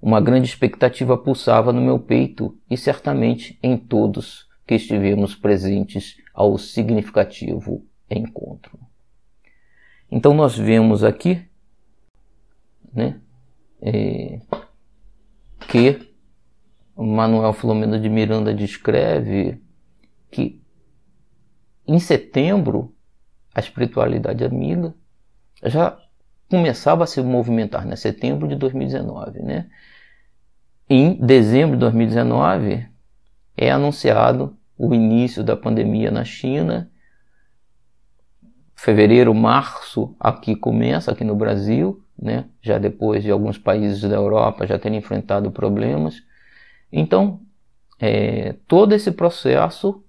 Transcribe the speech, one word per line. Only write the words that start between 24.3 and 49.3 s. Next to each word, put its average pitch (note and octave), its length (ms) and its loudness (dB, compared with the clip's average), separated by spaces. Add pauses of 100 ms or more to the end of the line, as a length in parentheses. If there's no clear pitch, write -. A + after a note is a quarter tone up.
amiga D3 500 -4 (680)
já D3+ 340 0 (520)
começava E3 540 2
a D#3+ 40 -2
se - 140 -4
movimentar, A#2 640 0
né? - 100 -8
Setembro C#3+ 520 -4
de C#3+ 80 -4
dois C3+ 180 -4
mil C3 100 -4
e - 40 -4
dezenove, - 540 -10
né? E3+ 280 -8 (1200)
Em C#3 260 6
dezembro B2+ 640 4
de - 20 0
dois A#2+ 140 2
mil A#2 100 4
e A2+ 40 2
dezenove A#2+ 800 0 (680)
é C3 160 2
anunciado C3 840 0 (200)
o B2+ 160 0
início A2+ 500 2
da A2 120 0
pandemia A2 560 -2
na A2 120 -4
China. C3+ 680 -6 (1800)
Fevereiro, A2+ 580 6
março A2+ 840 0
aqui A2 360 -2
começa, A#2+ 560 -2
aqui - 120 -6
no G#2+ 120 -2
Brasil, A2 680 -2 (180)
né? A2+ 240 -6 (160)
Já G#2+ 160 0
depois G#2+ 460 -2
de G#2 80 -2
alguns G#2 260 -2
países G2+ 440 -2
da G#2 140 -2
Europa G#2 520 0
já G2+ 100 -2
terem G#2+ 220 -4
enfrentado G#2 520 -4
problemas. G#2+ 680 -4 (720)
Então, F#3 500 0 (580)
é, G#2 540 -2 (140)
todo G3+ 260 6
esse G#3 180 0
processo E3+ 960 -2